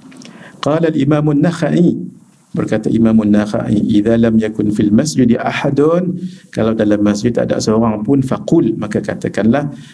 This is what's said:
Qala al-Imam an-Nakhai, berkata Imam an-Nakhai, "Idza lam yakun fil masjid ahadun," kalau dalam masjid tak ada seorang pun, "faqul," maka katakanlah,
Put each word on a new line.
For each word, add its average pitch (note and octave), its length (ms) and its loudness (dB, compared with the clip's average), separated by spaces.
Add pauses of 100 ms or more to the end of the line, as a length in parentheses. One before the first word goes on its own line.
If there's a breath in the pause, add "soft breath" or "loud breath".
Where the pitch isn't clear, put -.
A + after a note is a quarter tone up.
(640 loud breath)
Qala D#3+ 240 0
al-Imam D3+ 400 0
an-Nakhai, D#3 640 0 (640)
berkata - 320 -4
Imam A2 320 4
an-Nakhai, G#2+ 560 0
"Idza G#2+ 400 2
lam A2+ 240 2
yakun G#2+ 320 -2
fil G#2 160 0
masjid B2+ 480 2
ahadun," D#3 800 0 (320 loud breath)
kalau A2+ 240 -2
dalam G#2+ 320 0
masjid G#2 240 0
tak A#2+ 240 -2
ada B2 80 -2
seorang A2 400 0
pun, C3+ 240 0
"faqul," A#2 560 0
maka G#2 160 -4
katakanlah, A2 720 -2 (240 loud breath)